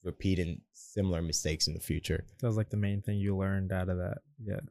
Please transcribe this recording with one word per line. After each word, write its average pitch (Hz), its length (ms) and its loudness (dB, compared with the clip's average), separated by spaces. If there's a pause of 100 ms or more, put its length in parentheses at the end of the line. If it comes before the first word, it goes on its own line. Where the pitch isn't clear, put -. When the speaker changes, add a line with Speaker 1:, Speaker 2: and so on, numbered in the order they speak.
Speaker 1:
repeating 87 580 0 (120)
similar 92 480 0
mistakes 80 460 0
in 78 60 -2
the 82 60 -6
future. 82 440 0 (160)
Speaker 2:
That 123 80 0
was, 110 80 2
like, 107 140 0
the 107 80 0
main 101 240 2
thing 104 160 0
you 98 180 2
learned 95 380 0
out 92 160 0
of 90 80 0
that. - 220 -4 (260)
Yeah. 98 140 -4 (120)